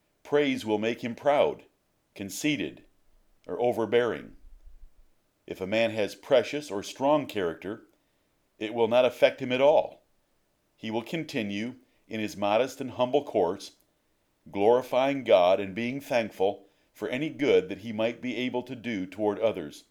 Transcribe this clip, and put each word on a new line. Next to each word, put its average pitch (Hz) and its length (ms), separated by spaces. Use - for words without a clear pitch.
praise 139 420
will 107 140
make 113 240
him 117 100
proud, 113 480
conceited, 98 680
or - 160
overbearing. 113 720
If - 160
a 92 60
man 113 240
has 107 240
precious 143 560
or 98 100
strong 139 460
character, 92 560
it 107 160
will 117 140
not 123 180
affect 127 380
him 123 80
at 127 100
all. 143 400
He 113 140
will 113 140
continue 120 720
in 110 120
his 98 160
modest 107 460
and 127 80
humble 127 340
course, 98 500
glorifying 127 720
God 101 360
and 95 160
being 123 260
thankful 104 640
for - 180
any 143 200
good 113 400
that 95 120
he 117 120
might 113 300
be 123 140
able 123 260
to 131 120
do 107 300
toward 104 320
others. 92 540